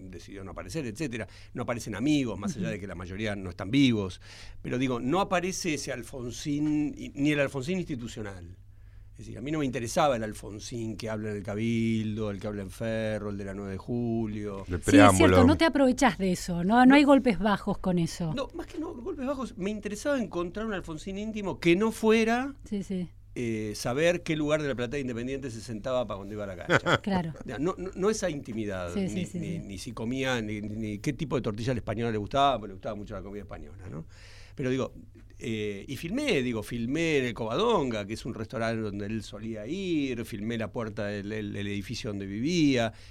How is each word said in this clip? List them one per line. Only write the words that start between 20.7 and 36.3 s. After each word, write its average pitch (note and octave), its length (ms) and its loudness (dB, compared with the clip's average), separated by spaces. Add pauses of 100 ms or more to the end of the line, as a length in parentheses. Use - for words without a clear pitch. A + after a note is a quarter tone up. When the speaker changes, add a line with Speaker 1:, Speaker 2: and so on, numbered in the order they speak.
Speaker 1:
Alfonsín F#3 460 -6
íntimo G3+ 420 -4
que E3+ 160 8
no A3 160 4
fuera, A3+ 640 4 (100)
Speaker 2:
Sí, G3+ 180 -4
sí. F3+ 280 -4 (240)
Speaker 1:
eh, A2 420 -2
saber D#3 460 2
qué D#3+ 140 0
lugar D3+ 260 2
de D3 60 0
la C3 60 0
platea B2 260 -2
independiente B2+ 500 -4
se A2 100 -8
sentaba A#2+ 460 -2
para G2+ 100 -4
cuando G2 160 -8
iba G#2 120 -4
a - 20 -4
la F#2+ 100 -6
cancha. C#3+ 440 4
Speaker 2:
<laughs> - 20 -14
Claro. F3+ 320 0 (100)
Speaker 1:
Ya, A#2 140 -6
no, F3 180 0
no, F#3 180 -8
no G3 140 2
esa A3 220 0
intimidad, G#2 640 -4
Speaker 2:
Sí, G3 120 0
sí, G#2+ 80 -4
Speaker 1:
ni, F2 120 -2
Speaker 2:
sí, - 120 -8
Speaker 1:
ni, D#3+ 120 -4
Speaker 2:
sí. - 80 -4
Speaker 1:
ni G2+ 180 -8
si A#2 160 -10
comía, B2+ 480 0
ni, G#2+ 220 -4
ni G#2+ 360 -4
qué C#3+ 140 -2
tipo D3 240 -2
de A#2+ 60 0
tortilla A2+ 300 -2
a - 20 0
la A#2 60 -2
española A#2 300 -2
le G#2+ 60 0
gustaba, C3 420 4
porque G#2+ 100 -8
le F#2+ 80 -10
gustaba G#2+ 180 -6
mucho G#2 180 -10
la F#2+ 100 -8
comida G2+ 200 -10
española, F2+ 480 -12
¿no? D3+ 160 -10 (480)
Pero B2+ 160 0
digo, B2+ 220 0 (500)
eh, G#2+ 460 -4
y C3+ 80 -6
filmé, G3 460 0